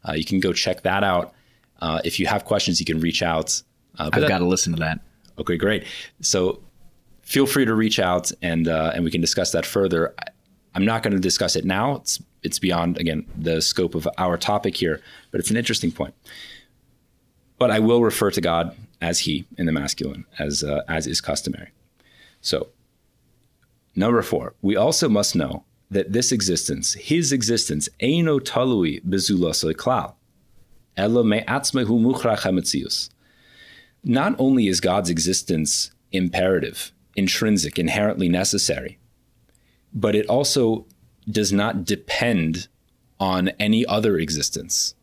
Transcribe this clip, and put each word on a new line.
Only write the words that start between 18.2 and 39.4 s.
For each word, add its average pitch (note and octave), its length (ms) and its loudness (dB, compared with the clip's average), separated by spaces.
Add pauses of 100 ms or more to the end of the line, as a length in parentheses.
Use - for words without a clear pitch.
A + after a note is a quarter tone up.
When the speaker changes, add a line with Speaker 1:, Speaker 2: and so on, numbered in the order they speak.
Speaker 1:
to - 80 0
God E2+ 360 0 (240)
as E2+ 200 0
he - 240 -2 (140)
in F2 80 -2
the D#2+ 60 0
masculine, C#2+ 520 -4 (140)
as, D2 240 -4
uh, D2 260 -2
as D#2+ 180 -2
is C#2+ 140 -4
customary. - 500 -6 (680)
So, - 280 -4 (1300)
number G#2 280 2
four, - 400 -4
we G2+ 140 2
also D3 320 2
must G#2 280 4
know C#2 280 -2 (260)
that F#2+ 220 0
this B2 200 2
existence, F#2+ 640 -2
his D3+ 380 0
existence, A2 560 0 (120)
eino D3+ 400 2
talui A#2+ 640 0
bezulasoi F2 680 0
klal, - 400 -2 (840)
elo A2+ 260 4
me'atzmehu A2+ 640 0
muchrach A#2 540 2
hametzius. - 720 -2 (920)
Not D3 360 0
only C3 280 4
is F2+ 140 2
God's F2+ 300 2
existence E2 800 0 (220)
imperative, F#2 800 0 (240)
intrinsic, F#2+ 640 0
inherently F#2+ 500 0
necessary, - 680 0 (960)